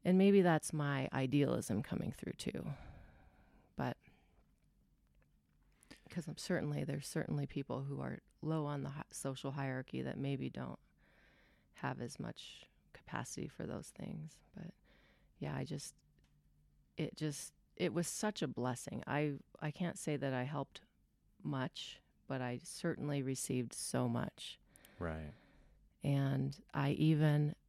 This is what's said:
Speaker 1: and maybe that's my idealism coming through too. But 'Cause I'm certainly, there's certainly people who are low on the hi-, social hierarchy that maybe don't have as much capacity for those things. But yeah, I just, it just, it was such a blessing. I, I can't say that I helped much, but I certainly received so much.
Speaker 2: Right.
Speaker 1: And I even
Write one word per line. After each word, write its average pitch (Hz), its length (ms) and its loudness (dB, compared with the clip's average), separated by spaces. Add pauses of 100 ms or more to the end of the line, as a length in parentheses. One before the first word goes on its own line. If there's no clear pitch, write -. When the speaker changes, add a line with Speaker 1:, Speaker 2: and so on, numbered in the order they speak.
Speaker 1:
and 185 140 8
maybe 196 240 10
that's 165 300 6
my 143 400 2
idealism 127 720 4
coming - 260 -2
through - 220 -8
too. - 320 -6 (1120)
But 127 200 -2 (2250)
'Cause 175 180 -4
I'm 151 100 -8
certainly, 147 460 0
there's 147 220 -4
certainly 147 400 -2
people 135 360 -4
who 139 180 -6
are 131 200 -6 (220)
low 156 240 0
on 147 160 -4
the 139 80 -6
hi-, 147 200 -8
social 135 420 -6
hierarchy 131 500 -4
that 131 160 -4
maybe 135 320 -2
don't 127 280 -8 (960)
have 131 260 -6
as 123 180 -8
much - 460 -10 (280)
capacity - 560 -8
for - 180 -8
those - 220 -8 (100)
things. 156 340 -8 (240)
But 165 160 -12 (680)
yeah, 147 180 -6
I 135 80 -4
just, - 300 -10 (1000)
it - 200 -4
just, - 360 -4 (240)
it 180 160 2
was 170 160 0
such - 340 -2
a 143 60 0
blessing. 123 580 -2
I, 147 280 0 (260)
I 156 100 -2
can't 175 280 -4
say 151 180 -2
that 135 180 -2
I 127 100 0
helped 143 360 -6 (640)
much, - 580 -4 (260)
but 135 140 -2
I 123 240 -2
certainly 147 580 0
received 127 520 2
so - 340 2
much. - 500 -2 (400)
Speaker 2:
Right. 80 340 -2 (680)
Speaker 1:
And 139 540 2 (180)
I 143 180 2
even 151 640 6 (140)